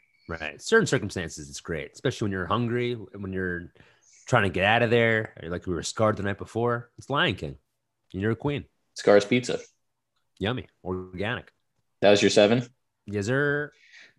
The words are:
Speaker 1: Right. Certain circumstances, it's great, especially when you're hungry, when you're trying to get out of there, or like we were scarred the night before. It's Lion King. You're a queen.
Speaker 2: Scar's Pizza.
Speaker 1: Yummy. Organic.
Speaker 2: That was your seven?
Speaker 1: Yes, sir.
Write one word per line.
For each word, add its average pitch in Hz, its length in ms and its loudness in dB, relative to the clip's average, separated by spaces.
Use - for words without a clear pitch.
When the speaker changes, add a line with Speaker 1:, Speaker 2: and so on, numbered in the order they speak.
Speaker 1:
Right. 78 320 -8
Certain 220 260 4
circumstances, 92 640 -4
it's 71 120 -16
great, 76 320 -8
especially - 340 -4
when 98 60 -2
you're 92 140 -4
hungry, 120 480 -2
when 101 380 -12
you're 90 400 -6
trying 117 160 4
to 95 80 0
get 92 140 0
out 113 180 4
of 113 80 2
there, 113 500 2
or 82 80 -12
like 87 200 -8
we 90 60 -2
were 76 100 -4
scarred 107 320 0
the 95 80 -6
night 101 140 -4
before. 120 600 -4
It's - 100 -18
Lion 139 280 0
King. 71 200 -10
You're 101 220 -2
a 113 40 -4
queen. 143 280 -4
Speaker 2:
Scar's 104 300 6
Pizza. - 360 0
Speaker 1:
Yummy. 113 260 -4
Organic. 92 680 -8
Speaker 2:
That 101 100 6
was 104 100 6
your 98 100 6
seven? 110 360 6
Speaker 1:
Yes, 101 200 -4
sir. 143 440 0